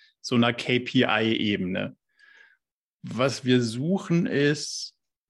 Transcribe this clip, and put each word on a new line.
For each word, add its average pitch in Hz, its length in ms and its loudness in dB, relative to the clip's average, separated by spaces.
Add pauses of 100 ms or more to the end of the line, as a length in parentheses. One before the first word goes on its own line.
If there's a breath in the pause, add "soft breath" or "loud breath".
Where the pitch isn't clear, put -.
(220 soft breath)
so - 140 -4
einer 120 180 4
K-P-I-Ebene. 107 1400 0 (1040 soft breath)
Was 117 440 -4
wir 123 160 6
suchen, 165 640 0
ist - 720 -2 (320)